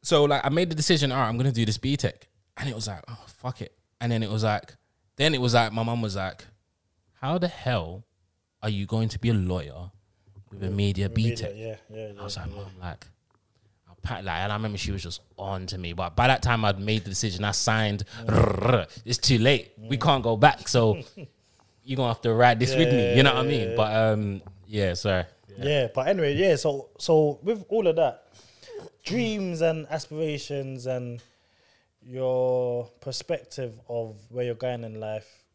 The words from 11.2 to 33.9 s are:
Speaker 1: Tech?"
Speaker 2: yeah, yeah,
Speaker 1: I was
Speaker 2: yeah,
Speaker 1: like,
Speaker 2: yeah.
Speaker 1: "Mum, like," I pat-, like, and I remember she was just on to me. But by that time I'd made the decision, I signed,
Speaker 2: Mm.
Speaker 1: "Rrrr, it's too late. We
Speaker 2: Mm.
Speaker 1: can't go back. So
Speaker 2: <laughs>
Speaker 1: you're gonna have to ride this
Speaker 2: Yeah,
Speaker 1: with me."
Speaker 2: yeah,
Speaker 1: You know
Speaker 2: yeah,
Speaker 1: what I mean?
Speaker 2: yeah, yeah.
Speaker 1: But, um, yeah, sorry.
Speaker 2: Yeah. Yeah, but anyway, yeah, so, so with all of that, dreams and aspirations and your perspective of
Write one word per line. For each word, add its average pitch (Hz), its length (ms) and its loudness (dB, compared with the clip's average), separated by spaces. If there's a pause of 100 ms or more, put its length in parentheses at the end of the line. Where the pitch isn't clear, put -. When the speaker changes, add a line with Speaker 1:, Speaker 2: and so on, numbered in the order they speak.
Speaker 1:
Tech?" 110 200 -6
Speaker 2:
yeah, 110 200 -10 (180)
yeah, 110 260 -12
Speaker 1:
I 98 40 -14
was 101 120 -10
Speaker 2:
yeah, 87 80 -10
Speaker 1:
like, 76 80 -10
Speaker 2:
yeah. 82 60 -14
Speaker 1:
"Mum, 98 140 -14 (100)
like," 87 260 -12 (800)
I 90 40 -20 (100)
pat-, 95 240 -8
like, 87 120 -4
and 98 140 -4
I 104 40 -4
remember 107 240 -4
she - 120 -6
was 95 120 -6
just 85 180 -12 (160)
on 95 300 -8
to 95 100 -10
me. 85 160 -8
But 87 220 -6
by 120 120 6
that 131 140 4
time 117 240 2
I'd 98 140 2
made 107 240 0
the 98 80 -10
decision, 95 320 -4
I 104 80 0
signed, 107 520 0 (200)
Speaker 2:
Mm. - 360 2
Speaker 1:
"Rrrr, 107 280 2 (180)
it's 120 140 -4
too 127 180 4
late. 123 400 2
We 113 200 -6
Speaker 2:
Mm. 117 40 -4
Speaker 1:
can't 139 220 2
go 117 120 2
back. 110 320 4
So 113 300 4 (440)
Speaker 2:
<laughs> - 420 -20
Speaker 1:
you're 131 140 -6
gonna 127 120 2
have 113 120 -4
to 113 120 2
ride 120 260 6
this 127 120 2
Speaker 2:
Yeah, 131 80 2
Speaker 1:
with 123 140 6
me." 120 100 4
Speaker 2:
yeah, 120 120 2
Speaker 1:
You 127 80 8
know 139 100 8
Speaker 2:
yeah, - 40 2
Speaker 1:
what 123 80 2
I - 40 0
mean? 135 120 0
Speaker 2:
yeah, 113 80 -2
yeah. 113 60 -4
Speaker 1:
But, 107 200 2
um, 107 460 2 (260)
yeah, 98 260 0
sorry. 92 320 0 (320)
Speaker 2:
Yeah. 127 80 -6
Yeah, 139 280 2
but 131 140 0
anyway, 160 280 2
yeah, 175 200 4
so, 139 340 -2 (100)
so 151 420 4
with 208 280 -4
all 208 180 2
of 160 100 4
that, 147 260 0 (800)
dreams 208 580 -2
and 160 280 0
aspirations 147 960 -6
and 123 360 -6 (840)
your 127 800 -2 (140)
perspective 131 800 -8 (100)
of 113 260 -6 (140)